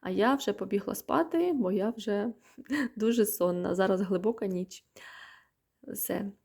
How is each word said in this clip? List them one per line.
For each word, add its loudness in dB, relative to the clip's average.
а -6
я 4
вже -2
побігла -2
спати, 0
бо 2
я 2
вже -2
<laughs> -2
дуже 4
сонна. 0
Зараз 4
глибока 0
ніч. -6
Все. -4